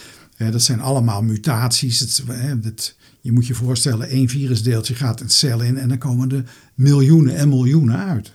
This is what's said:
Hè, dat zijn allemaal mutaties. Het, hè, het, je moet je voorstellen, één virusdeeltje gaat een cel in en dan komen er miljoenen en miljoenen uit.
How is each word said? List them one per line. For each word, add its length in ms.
Hè, 140
dat 120
zijn 180
allemaal 420
mutaties. 800
Het, 260
hè, 360
het, 340
je 120
moet 140
je 80
voorstellen, 540
één 200
virusdeeltje 640
gaat 260
een 100
cel 300
in 180
en 100
dan 100
komen 340
er 120
miljoenen 600
en 120
miljoenen 480
uit. 280